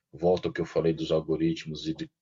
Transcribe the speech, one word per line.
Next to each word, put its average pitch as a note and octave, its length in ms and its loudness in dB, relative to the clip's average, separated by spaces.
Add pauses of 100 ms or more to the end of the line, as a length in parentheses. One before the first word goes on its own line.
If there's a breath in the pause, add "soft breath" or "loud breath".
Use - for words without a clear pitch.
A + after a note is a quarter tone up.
(140)
volta E2+ 340 2
ao E2 60 -6
que - 80 -2
eu D#2+ 40 0
falei D#2+ 280 2
dos D#2+ 180 -4
algoritmos D#2+ 760 0
e D#2+ 60 -2
de D#2+ 160 -8 (120)